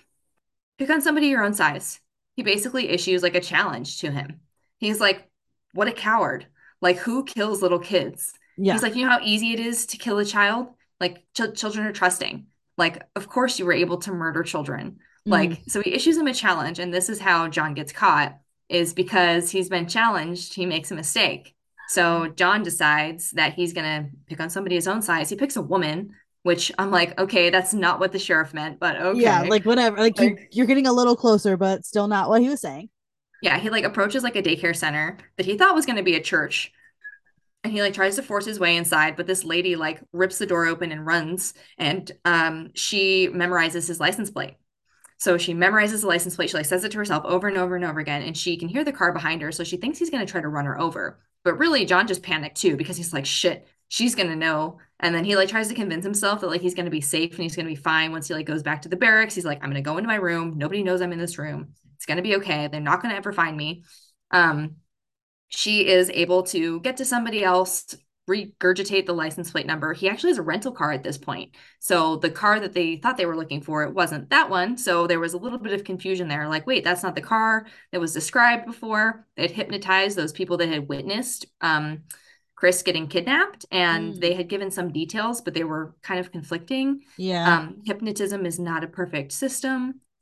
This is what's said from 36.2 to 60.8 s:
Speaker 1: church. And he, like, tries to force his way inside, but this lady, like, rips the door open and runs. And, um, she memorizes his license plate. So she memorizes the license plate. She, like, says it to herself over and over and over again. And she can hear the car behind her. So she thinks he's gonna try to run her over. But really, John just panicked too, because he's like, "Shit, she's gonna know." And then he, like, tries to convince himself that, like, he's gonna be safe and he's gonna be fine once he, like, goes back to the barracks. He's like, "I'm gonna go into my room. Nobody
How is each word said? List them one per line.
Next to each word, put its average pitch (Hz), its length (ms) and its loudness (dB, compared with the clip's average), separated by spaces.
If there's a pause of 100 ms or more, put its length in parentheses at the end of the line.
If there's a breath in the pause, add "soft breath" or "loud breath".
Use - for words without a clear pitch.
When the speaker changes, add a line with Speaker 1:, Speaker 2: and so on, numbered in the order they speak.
Speaker 1:
church. - 500 -2 (920 loud breath)
And 226 80 -4
he, 208 120 0
like, 202 100 2
tries 196 220 2
to 269 80 -4
force 202 220 -4
his 214 140 -6
way 175 180 2
inside, 160 380 2
but 170 120 -4
this 185 160 -2
lady, 175 320 0
like, 160 260 -4 (100)
rips 185 280 0
the 208 80 -2
door 170 180 2
open 165 260 -2
and 156 140 -8
runs. 170 480 -2 (240 soft breath)
And, 170 340 -2 (140)
um, 165 480 0
she 190 540 2
memorizes 170 600 0
his 170 120 -6
license 185 320 -2
plate. - 240 -10 (640 soft breath)
So 175 200 2
she 175 160 -2
memorizes 208 480 2
the 214 60 -2
license 175 280 0
plate. 170 140 -2
She, - 80 -4
like, 156 80 -2
says 185 180 0
it 214 80 -6
to 214 60 -6
herself 196 280 -2
over 185 220 0
and 196 100 0
over 180 180 0
and 175 100 -2
over 156 140 -4
again. 151 220 -4
And 151 140 -8
she 170 220 -2
can 170 100 -6
hear 233 160 -2
the 294 80 0
car 185 220 0
behind 160 280 -2
her. 151 100 -4
So 165 120 -6
she 175 140 -6
thinks 247 200 -4
he's 339 120 -2
gonna 247 160 -2
try 185 160 -4
to 151 80 -6
run 147 160 -2
her - 140 -4
over. 127 400 -4 (240)
But 170 160 2
really, 294 260 4
John 185 220 4
just 180 160 -4
panicked 156 340 -6
too, 170 180 2
because 151 220 -6
he's 170 160 -8
like, 139 120 -4
"Shit, - 420 -2 (200 soft breath)
she's 233 280 0
gonna 175 200 -2
know." 156 440 0 (200 soft breath)
And 170 140 0
then 165 100 0
he, 202 120 2
like, 190 120 4
tries 220 200 -2
to 233 80 -8
convince 180 280 -4
himself 202 380 0
that, 185 60 -2
like, 170 140 -2
he's 180 120 0
gonna 175 160 -4
be 156 120 -2
safe 165 320 -2
and 180 100 -8
he's 165 120 -6
gonna 165 140 -6
be 156 60 -6
fine 160 360 0
once 160 160 -8
he, 175 60 -6
like, 156 140 -6
goes 156 160 -4
back 151 180 -4
to 160 80 -14
the 175 60 -4
barracks. 220 400 4
He's 175 100 -4
like, 143 180 -4
"I'm 139 60 -6
gonna 139 120 -4
go 151 160 -4
into 214 100 -4
my 226 80 0
room. 170 420 -2
Nobody 151 260 -2